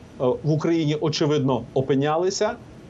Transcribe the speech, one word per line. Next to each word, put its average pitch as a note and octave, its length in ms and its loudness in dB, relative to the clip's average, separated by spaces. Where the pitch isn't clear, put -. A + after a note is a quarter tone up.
в D3 80 2
Україні, D#3 500 2
очевидно, C#3+ 640 0
опинялися, D#3 760 0